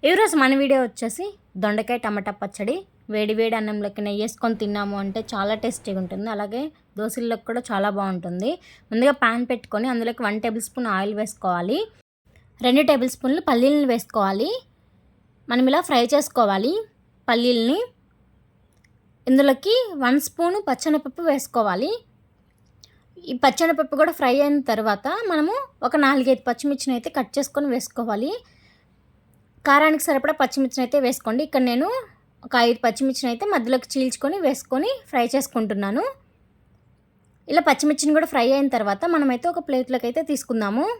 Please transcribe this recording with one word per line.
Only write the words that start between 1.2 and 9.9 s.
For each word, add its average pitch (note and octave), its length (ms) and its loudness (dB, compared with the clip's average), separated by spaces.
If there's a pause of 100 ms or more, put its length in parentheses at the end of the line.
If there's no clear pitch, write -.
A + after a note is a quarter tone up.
దొండకాయ G#3+ 400 -2
టమాటా G3+ 360 -4
పచ్చడి. G3+ 340 -6 (400)
వేడి G#3+ 260 0
వేడి A3+ 180 2
అన్నంలోకి G#3 480 -4
నెయ్యి G3+ 180 -4
వేసుకొని A3+ 380 -2
తిన్నాము G3+ 400 -4
అంటే G3 180 -6 (120)
చాలా G#3 320 -2
టేస్టీగా G3+ 380 -6
ఉంటుంది. F#3+ 320 -8
అలాగే G#3 280 -6 (380)
దోశల్లోకి A3+ 500 -4
కూడా A#3+ 180 -4
చాలా G3+ 300 0
బాగుంటుంది. F#3 520 -4 (400)
ముందుగా B3 220 4 (100)
పాన్ A#3+ 300 0
పెట్టుకొని A3 400 -4